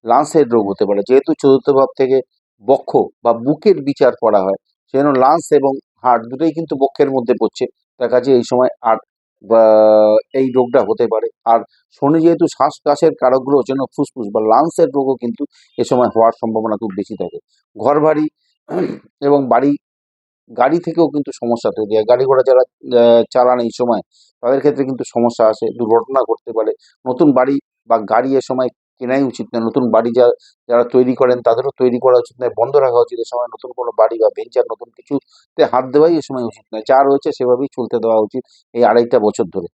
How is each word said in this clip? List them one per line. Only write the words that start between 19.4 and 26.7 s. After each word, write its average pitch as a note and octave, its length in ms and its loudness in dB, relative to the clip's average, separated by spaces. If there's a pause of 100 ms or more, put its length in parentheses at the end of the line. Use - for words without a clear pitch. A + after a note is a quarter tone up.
বাড়ি, B2+ 240 2 (880)
গাড়ি C#3+ 220 0
থেকেও D#3+ 280 -2
কিন্তু C#3+ 240 -6
সমস্যা A#2+ 380 -4
তৈরি A2 260 -4
হয়। G#2+ 80 2
গাড়ি B2 220 2
ঘোড়া C3 220 2
যারা, C3 160 4 (380)
আহ, A#2 280 6
চালান B2+ 300 2
এই A#2 180 -4
সময়, A#2+ 240 -2 (400)
তাদের C3+ 180 -2
ক্ষেত্রে C3+ 240 -2
কিন্তু B2+ 240 -6
সমস্যা A#2 400 -2
আসে, A2 180 -2
দুর্ঘটনা A#2+ 560 -2
ঘটতে A2+ 300 -6
পারে। G#2+ 200 -2 (360)